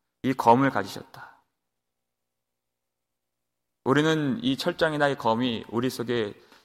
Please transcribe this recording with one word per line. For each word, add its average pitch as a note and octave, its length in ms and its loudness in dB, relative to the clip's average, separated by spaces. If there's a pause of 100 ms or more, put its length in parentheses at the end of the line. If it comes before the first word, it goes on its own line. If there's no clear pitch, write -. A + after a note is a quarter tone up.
(220)
이 C3 100 0
검을 C3 380 4
가지셨다. - 580 -8 (2500)
우리는 D3 540 2
이 B2+ 160 -2
철장이나 D#3 500 0
이 C#3 60 0
검이 A2+ 540 -2
우리 A#2+ 200 -2
속에 A#2+ 460 -4 (300)